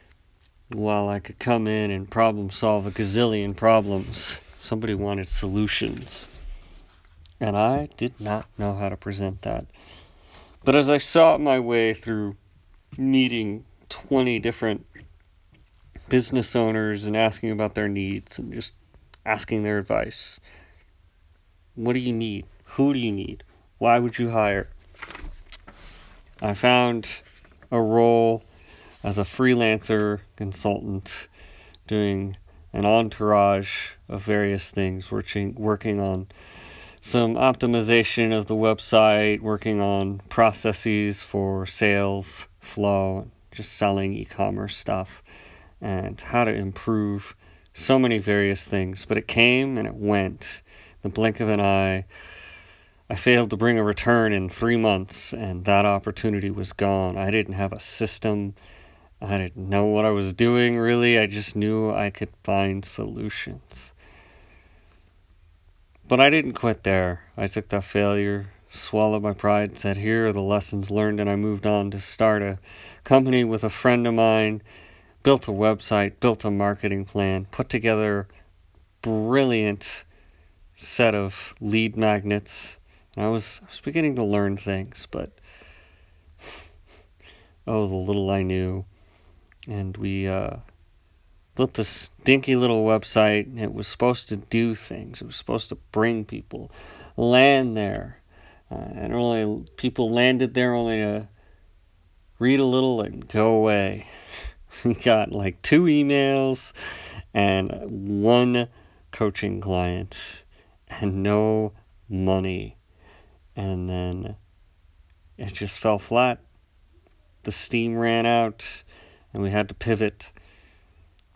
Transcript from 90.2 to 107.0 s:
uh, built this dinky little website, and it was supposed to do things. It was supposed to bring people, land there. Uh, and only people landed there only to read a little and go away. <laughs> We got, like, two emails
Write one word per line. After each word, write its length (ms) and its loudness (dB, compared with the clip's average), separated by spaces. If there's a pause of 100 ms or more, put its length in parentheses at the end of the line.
uh, 300 -4 (1000)
built 180 0
this 340 -6 (160)
dinky 320 4
little 300 2
website, 580 2
and 160 -12
it 140 -6
was 120 -8
supposed 420 -2
to 80 -6
do 380 -2
things. 460 -14
It 60 -14
was 100 -14
supposed 320 -6
to 60 -12 (180)
bring 320 0
people, 460 -14 (460)
land 600 6
there. 400 -4 (540)
Uh, 60 -10
and 360 -10
only 540 0 (100)
people 340 -2
landed 440 4
there 200 2
only 220 0
to 320 -2 (1080)
read 220 4
a 40 2
little 380 2
and 260 -10
go 280 4
away. 560 2
<laughs> 40 -20 (680)
We 100 2
got, 380 2
like, 280 -4
two 220 4
emails 920 2 (640)